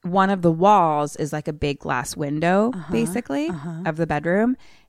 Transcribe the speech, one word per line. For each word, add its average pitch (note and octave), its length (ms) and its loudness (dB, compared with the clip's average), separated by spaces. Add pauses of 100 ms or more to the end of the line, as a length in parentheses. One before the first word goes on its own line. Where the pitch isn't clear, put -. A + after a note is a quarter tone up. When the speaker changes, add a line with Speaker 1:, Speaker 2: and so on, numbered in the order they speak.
Speaker 1:
One F#3+ 260 2
of F#3+ 120 0
the E3+ 100 4
walls D#3+ 640 4
is, D#3 180 -6
like, D3+ 140 -6
a D3+ 60 -6
big C#3+ 260 -4
glass - 360 -6
window, E3+ 580 0
Speaker 2:
Uh-huh. F3 200 -10
Speaker 1:
basically, A#3+ 560 -2
Speaker 2:
Uh-huh. E3 360 -8
Speaker 1:
of D#3+ 120 -2
the E3 100 0
bedroom. F3 480 0 (340)